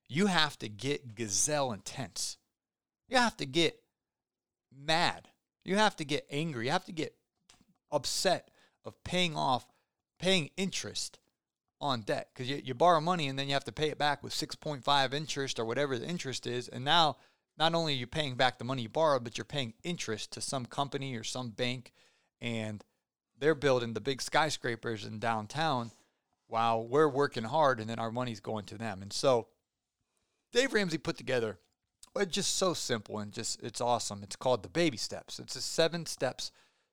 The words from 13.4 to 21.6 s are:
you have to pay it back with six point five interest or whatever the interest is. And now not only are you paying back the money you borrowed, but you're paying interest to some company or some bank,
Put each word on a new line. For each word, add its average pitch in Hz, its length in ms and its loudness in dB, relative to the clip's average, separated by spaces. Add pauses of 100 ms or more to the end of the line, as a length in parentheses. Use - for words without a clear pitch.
you 143 60 0
have 139 120 2
to 117 60 -8
pay 151 180 -2
it - 80 -6
back 143 260 0
with 113 100 -8
six - 220 -4
point 143 280 -8
five 135 300 4
interest 139 460 -4
or 113 60 0
whatever 131 320 0
the 117 100 -6
interest 151 380 -6
is. 123 220 -4
And 123 180 -8
now 156 320 6 (400)
not 165 160 2
only 165 200 2
are 135 40 0
you 120 100 -4
paying 143 280 -4
back 127 220 4
the - 60 -10
money 127 200 -2
you 110 60 -8
borrowed, 147 340 4
but 117 140 -8
you're 120 80 -8
paying 127 280 -4 (100)
interest - 500 -4
to 110 80 -8
some 131 240 -4
company 135 500 -4
or 110 80 -6
some 127 260 -6
bank, 123 420 -4 (480)